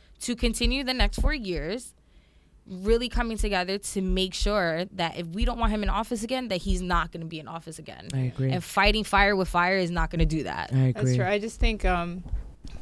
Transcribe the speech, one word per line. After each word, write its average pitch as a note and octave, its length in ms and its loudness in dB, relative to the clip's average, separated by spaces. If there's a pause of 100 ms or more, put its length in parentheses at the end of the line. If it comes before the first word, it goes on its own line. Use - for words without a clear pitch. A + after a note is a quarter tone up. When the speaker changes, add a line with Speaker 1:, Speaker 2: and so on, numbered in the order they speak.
(220)
Speaker 1:
to B3 140 -2
continue A#3+ 480 2
the B3+ 100 -2
next G#3+ 280 2
four D4+ 120 4
years, F#3+ 600 -6 (760)
really G#3+ 380 0
coming A3+ 300 -2
together G3 400 0
to G3+ 240 -4
make F#3 320 0
sure F3+ 580 0
that F3 260 -4
if E3+ 100 -6
we F#3+ 180 -2
don't A#3+ 120 0
want A3+ 140 2
him G#3+ 120 0
in G3+ 60 0
office A3 340 -2
again, B3+ 260 -4
that F#3+ 80 0
he's F3+ 240 0
not F3 320 0
gonna E3 120 -8
be D#3+ 140 -8
in D#3 80 -14
office E3 320 -12
again. F#2+ 340 -16
Speaker 2:
I C3+ 60 2
agree. C3 320 0
Speaker 1:
And F3 100 0
fighting G#3 440 4
fire G3+ 320 4
with F#3 100 2
fire F3+ 300 2
is F3+ 140 0
not E3 180 0
gonna E3 160 2
do D#3 180 2
that. E2 300 -6
Speaker 2:
I C3 180 4
Speaker 3:
That's A2 80 -2
Speaker 2:
agree. B2+ 180 2
Speaker 3:
true. B2+ 80 2
I G#3 140 2
just A3 220 -6
think, A3 240 2
um, F3 380 0 (580)